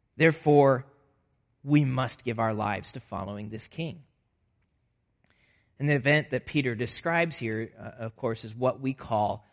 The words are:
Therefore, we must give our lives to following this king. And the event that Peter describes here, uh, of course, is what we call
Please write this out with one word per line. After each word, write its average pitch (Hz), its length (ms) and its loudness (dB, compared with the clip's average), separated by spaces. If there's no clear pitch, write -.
Therefore, 147 680 6
we 147 200 4
must 127 400 -4
give 113 160 -4
our 110 140 2
lives 104 380 -4
to 123 80 -12
following 101 500 -10
this 110 180 -12
king. 160 360 -10
And 143 100 0
the 147 60 4
event 143 340 2
that 123 160 -2
Peter 131 300 0
describes 165 600 -2
here, 110 420 -4
uh, 113 240 -14
of 113 120 -10
course, 113 300 -4
is 107 80 -14
what 123 260 -2
we 135 140 -4
call 104 600 -2